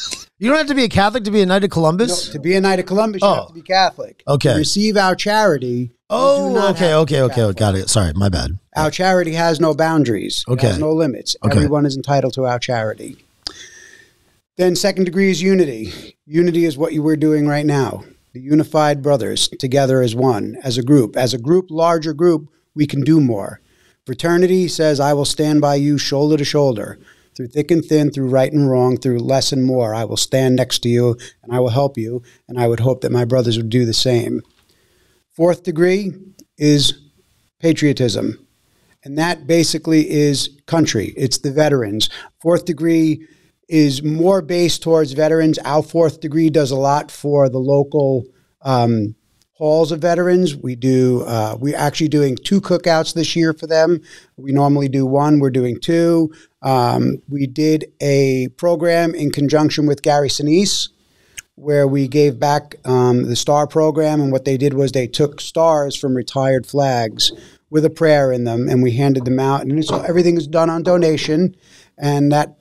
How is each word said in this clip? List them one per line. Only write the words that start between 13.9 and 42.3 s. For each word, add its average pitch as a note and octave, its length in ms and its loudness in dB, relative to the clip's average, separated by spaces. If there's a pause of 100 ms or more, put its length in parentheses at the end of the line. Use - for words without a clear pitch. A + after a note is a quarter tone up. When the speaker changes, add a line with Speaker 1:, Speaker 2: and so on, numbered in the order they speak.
Speaker 2:
Then F3+ 200 0
second F#3+ 300 -2
degree F#3+ 260 2
is D#3+ 100 -4
unity. D3+ 760 -2 (120)
Unity E3+ 380 2
is D3 120 -2
what D#3+ 160 -4
you D#3 80 -2
were D#3 140 0
doing D3+ 320 0
right D3 180 -2
now. C3+ 380 -2 (300)
The B2 60 -16
unified D3 640 0
brothers A2 460 -2 (100)
together C3 460 0
as A#2 120 -2
one, A#2 480 -2
as B2+ 140 -4
a C3 60 -4
group. B2 340 4
As B2 160 0
a B2+ 60 -6
group, F3 320 0
larger E3 420 0
group, D#3 360 0 (260)
we D3+ 100 0
can C#3 160 -2
do D#3 180 4
more. A2 420 -2 (440)
Fraternity F3 600 0
says, D3+ 320 0
"I C#3+ 140 2
will C#3+ 120 0
stand D3+ 340 0
by C#3+ 160 2
you C#3+ 220 0
shoulder D3 400 0
to C#3+ 80 -4
shoulder. B2+ 540 -2 (360)
Through B2+ 120 -12
thick D3 240 -4
and E3 120 2
thin, D3+ 280 2
through C3+ 180 -4
right C3 240 2
and C#3+ 160 2
wrong, B2+ 260 2
through B2 260 -2
less C3 300 0
and C3 120 0
more, B2 320 0
I A2+ 80 -4
will A2 140 -6
stand C3 380 0
next B2 280 -2
to A#2+ 60 -2
you A#2+ 280 2 (240)
and A#2+ 100 -18
I B2 80 0
will B2+ 100 0
help C#3 280 0
you." A#2 240 -8 (260)
And B2 120 -8
I A#2+ 80 2
would A#2 140 0
hope B2+ 200 0
that A#2+ 100 -4
my A#2+ 140 0
brothers A#2 320 0
would A2+ 140 -6
do B2 140 2
the A2+ 80 -2
same. A#2+ 480 -2 (920)
Fourth E3+ 280 0
degree F#3 480 0 (480)
is D3 340 2 (640)
patriotism. B2+ 800 0 (640)
And C#3 140 -10
that E3 300 -4
basically D#3+ 640 2
is D3 380 0 (180)
country. D3 500 0
It's - 220 -2
the C#3+ 120 -6
veterans. C3 560 0 (320)